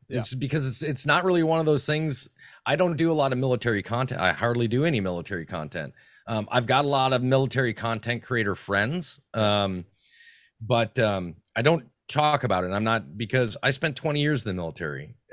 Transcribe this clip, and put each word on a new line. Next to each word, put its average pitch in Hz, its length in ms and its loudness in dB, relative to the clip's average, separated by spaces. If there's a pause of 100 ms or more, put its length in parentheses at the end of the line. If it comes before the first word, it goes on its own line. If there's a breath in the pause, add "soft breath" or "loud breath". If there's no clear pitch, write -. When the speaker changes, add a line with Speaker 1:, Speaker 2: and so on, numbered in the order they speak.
Speaker 1:
Yeah. 127 100 -4
Speaker 2:
It's 127 160 -4
because 135 320 -2
it's, 123 140 -6
it's 151 240 -4
not 151 180 4
really 180 200 4
one 160 180 2
of 160 40 0
those 151 200 2
things. 151 420 -2 (380 loud breath)
I 131 100 0
don't 170 220 2
do 165 140 4
a - 20 4
lot 139 180 4
of 123 60 0
military 123 440 2
content. 123 380 -2
I 90 140 4
hardly 117 340 0
do 123 160 0
any 156 160 2
military 90 460 -4
content. 76 480 -8 (340 soft breath)
Um, 110 240 -4
I've 120 160 2
got 131 160 4
a 143 60 0
lot 135 240 2
of 123 100 2
military 127 500 2
content 113 500 -4
creator 107 320 0
friends, 110 680 -2 (120)
um, 101 520 0 (760 soft breath)
but, 113 400 0
um, 95 360 0 (200)
I 113 60 0
don't 160 240 2 (220)
talk 151 360 2
about 95 220 2
it. 90 60 -4
I'm 101 120 0
not, 104 340 -2
because 117 460 0
I 135 80 2
spent 143 240 -4
twenty 147 260 -2
years 147 240 0
in 107 40 -4
the 95 120 0
military. 76 540 -8 (180)